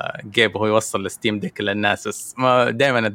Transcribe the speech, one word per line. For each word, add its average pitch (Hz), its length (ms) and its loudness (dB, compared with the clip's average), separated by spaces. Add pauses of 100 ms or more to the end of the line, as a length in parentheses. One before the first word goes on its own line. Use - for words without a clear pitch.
(260)
جيب 104 300 2
وهو 107 120 0
يوصل 107 380 0
الستيم 104 340 -2
ديك - 220 -6
للناس، 101 460 0
بس - 300 -10
ما، 127 340 4
دائما 117 440 2